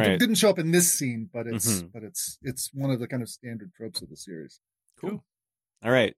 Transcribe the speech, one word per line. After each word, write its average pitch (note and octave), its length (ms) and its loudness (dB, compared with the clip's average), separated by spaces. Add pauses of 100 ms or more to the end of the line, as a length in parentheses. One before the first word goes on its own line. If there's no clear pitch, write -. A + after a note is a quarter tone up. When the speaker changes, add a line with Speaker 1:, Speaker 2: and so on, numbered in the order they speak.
Speaker 1:
right. F#3 120 4
Speaker 2:
didn't A3+ 160 4
show G#3 140 6
up G3 100 4
in D#3+ 120 0
this F3 220 6
scene, A#2 400 -4
but A#2 140 -6
it's, A#2 200 -2 (120)
Speaker 1:
Mm-hmm. E2+ 140 -8
Speaker 2:
but A2+ 100 -14
it's, - 400 -8
it's C3 300 -6
one C#3 180 -2
of B2 80 0
the A#2 80 -6
kind B2 160 -4
of A2 60 -10
standard A2 440 -14
tropes A2 280 -12
of E2+ 80 -12
the D2+ 80 -20
series. - 420 -14 (400)
Speaker 3:
Cool. G3 240 -6 (600)
Speaker 1:
All A2+ 80 2
right. B2+ 260 4